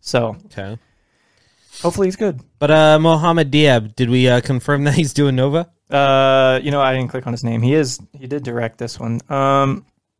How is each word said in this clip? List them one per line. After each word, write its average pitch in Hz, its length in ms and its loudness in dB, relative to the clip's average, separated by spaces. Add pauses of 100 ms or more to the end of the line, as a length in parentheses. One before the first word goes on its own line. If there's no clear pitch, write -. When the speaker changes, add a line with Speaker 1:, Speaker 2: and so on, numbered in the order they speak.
Speaker 1:
So 117 340 -4 (120)
Speaker 2:
Okay. 101 300 -14 (1040)
Speaker 1:
hopefully 185 280 -2
it's 190 80 -8
good. 180 240 -6 (180)
Speaker 2:
But, 147 120 0
uh, 156 280 6
Mohamed 165 520 2
Diab, 123 440 2
did 127 140 -2
we, 127 180 2
uh, 123 140 2
confirm 139 440 -2
that 143 100 0
he's 151 180 0
doing 139 220 2
Nova? 139 340 -2 (200)
Speaker 1:
Uh, 135 720 2
you 147 80 -4
know, 143 100 0
I 131 120 0
didn't 127 160 -4
click 127 180 -10
on 120 60 -6
his 120 120 -8
name. 117 160 -4
He 123 140 2
is, 143 240 -2 (180)
he 135 100 -18
did 139 160 -8
direct 117 340 -6
this - 220 -10
one. 117 300 -6
Um, 139 560 0 (340)